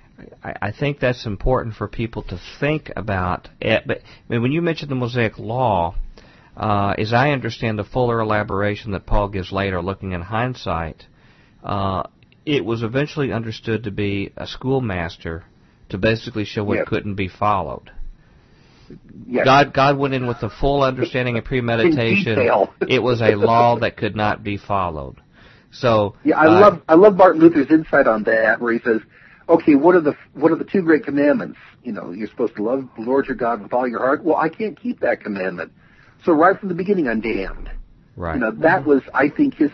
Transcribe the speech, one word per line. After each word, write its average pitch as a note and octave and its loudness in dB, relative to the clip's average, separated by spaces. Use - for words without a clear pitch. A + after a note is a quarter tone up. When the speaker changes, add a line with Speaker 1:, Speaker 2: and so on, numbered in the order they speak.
Speaker 1:
I, - -10
I G#2 -4
think C#3+ -4
that's B2 -2
important A2+ -2
for G#2+ -6
people A2+ -8
to F#2 -10
think D3+ -4
about. F#2 -4
It, - 0
but, A#2+ -4
I - -20
mean, A#2 -2
when B2+ 0
you E3 -2
mentioned D#3+ -4
the C3 -4
Mosaic A#2+ -2
Law, G#2 -2
uh, G2+ 0
as A2 -2
I C3+ 4
understand A#2 -4
the G2+ -4
fuller A#2+ -2
elaboration G#2 -2
that F#2 -6
Paul G#2 0
gives F#2+ -8
later, F#2+ -2
looking F#2+ -8
in F2 -6
hindsight, G2 -6
uh, G2 -4
it C#3 0
was A2+ -4
eventually C3+ -4
understood A2 -6
to G#2 -6
be G2+ -4
a - -10
schoolmaster F2+ -6
to G#2+ -6
basically A2 -2
show G#2+ -6
what G2+ 0
Speaker 2:
Yes. - -4
Speaker 1:
couldn't G#2 -4
be G2 -4
followed. F#2 -4
Speaker 2:
Yes. A#2+ 0
Speaker 1:
God, C3+ 4
God C#3 2
went C3+ -2
in B2+ -4
with A#2+ -6
the A2 -4
full C#3 0
understanding B2 -2
and A2 -6
premeditation. A#2 0
Speaker 2:
In G#2 0
detail. A2 2
<laughs> - -20
Speaker 1:
It B2+ 2
was A#2 0
a G#2+ 4
law A#2 4
that A2+ -2
could G#2 -4
not G#2+ -2
be G2+ -6
followed. E2+ -6
So, A2 0
Speaker 2:
Yeah, D3+ 2
I D#3 6
Speaker 1:
uh, E3+ 8
Speaker 2:
love, G3+ 8
I D#3+ 6
love G3 10
Martin F3 6
Luther's D3+ 6
insight D#3 4
on A2 2
that, A2+ 2
where A#2 -2
he A#2 -2
says, A2+ 0
"Okay, E3 6
what E3 6
are F3 4
the, D3 0
what D#3 2
are D#3 2
the - -8
two G3 -2
great D#3+ 2
commandments? C#3+ 0
You A#2+ -10
know, F2 -12
you're G#2 -8
supposed - -6
to G#2+ -6
love C3 -4
the A2 -10
Lord C3 0
your C3 -6
God A#2 -4
with - -20
all B2+ 0
your A2+ -6
heart. C3+ 0
Well, D#3+ 2
I D#3+ 0
can't G3 -8
keep - -8
that A#2+ -2
commandment. F#2 -8
So F3 4
right F3 4
from G#3 -8
the F3 -6
beginning, F3+ 0
I'm A2+ -2
damned." G2 -6
Speaker 1:
Right. E2+ -6
Speaker 2:
You E2 -4
know, G#2+ 0
that D#3+ 2
Speaker 3:
Mm-hmm. C3+ -2
Speaker 2:
was, C3 4
I D3 2
think, C#3+ 0
his C#3+ 0